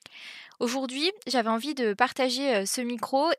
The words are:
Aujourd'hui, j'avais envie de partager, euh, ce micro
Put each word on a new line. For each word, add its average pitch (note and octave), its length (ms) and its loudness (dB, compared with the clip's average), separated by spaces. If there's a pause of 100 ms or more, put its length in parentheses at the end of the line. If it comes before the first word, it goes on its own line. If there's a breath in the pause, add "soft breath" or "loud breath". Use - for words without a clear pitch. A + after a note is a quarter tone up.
(580 loud breath)
Aujourd'hui, C4 540 0 (160)
j'avais B3 200 2
envie A#3 280 0
de A3+ 180 2
partager, B3+ 600 2
euh, G3 100 0
ce - 140 -2
micro B3 480 0 (100)